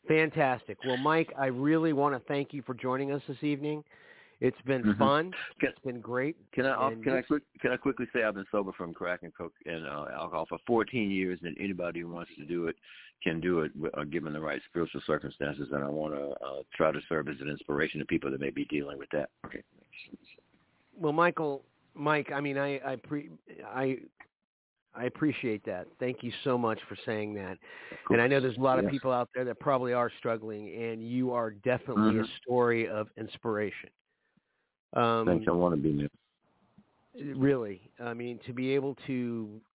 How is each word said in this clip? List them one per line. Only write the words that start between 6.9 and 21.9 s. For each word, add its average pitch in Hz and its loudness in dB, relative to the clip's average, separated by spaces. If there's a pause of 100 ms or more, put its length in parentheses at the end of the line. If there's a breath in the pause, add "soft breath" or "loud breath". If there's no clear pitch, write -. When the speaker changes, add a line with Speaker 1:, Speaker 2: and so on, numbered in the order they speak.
Speaker 1:
And 113 -10
Speaker 2:
can 131 2
I 131 4
Speaker 1:
this 127 0
Speaker 2:
quick, 147 2 (180)
can 127 2
I 127 2
quickly 127 -2
say 120 4
I've 107 2
been 95 -6
sober 98 0
from 85 -6
crack 90 -4
and 85 -14
coke 85 -8 (140)
and, 80 -6
uh, 71 -6
alcohol 80 -4
for 87 -6
fourteen 110 2
years, 92 0
and 85 -6
anybody 87 -4
who 85 -8
wants 85 -10
to 76 -12
do 85 -2
it 82 -4 (460 loud breath)
can 82 2
do 85 4
it, 76 0 (200)
uh, 73 -4
given 76 -4
the 76 -4
right 73 -4
spiritual 80 -2
circumstances. 71 -2
And 71 -2
I 71 -2
wanna, 73 -4
uh, 67 -8 (120)
try 78 4
to 71 -4
serve 76 -2
as 73 -8
an 73 -6
inspiration 73 -2
to 67 -4
people 71 0
that 67 -4
may 69 -2
be 71 -6
dealing 71 -4
with 69 -14
that. 73 -2 (160)
Okay. - -12 (1300)
Speaker 1:
Well, 160 0
Michael, 156 4 (320)